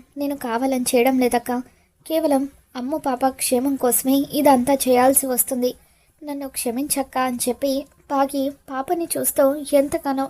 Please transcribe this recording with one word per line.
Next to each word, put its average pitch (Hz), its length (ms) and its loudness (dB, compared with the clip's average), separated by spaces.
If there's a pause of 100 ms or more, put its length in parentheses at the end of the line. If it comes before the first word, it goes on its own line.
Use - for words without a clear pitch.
(180)
నేను 285 180 -4
కావాలని 254 500 -2 (100)
చేయడం 262 220 4
లేదక్క. 247 340 0 (540)
కేవలం 311 360 2 (340)
అమ్ము 262 200 -4
పాప 269 320 -2
క్షేమం 262 480 0
కోసమే 262 400 2 (160)
ఇదంతా 269 420 4
చేయాల్సి 262 520 4
వస్తుంది. 247 440 -2 (520)
నన్ను 285 260 -10
క్షమించక్క" 269 680 -6
అని 254 200 -2 (100)
చెప్పి 262 240 -4 (380)
బాగి 277 320 0 (280)
పాపని 320 360 -4 (120)
చూస్తూ 269 260 0 (280)
ఎంతగానో 277 580 0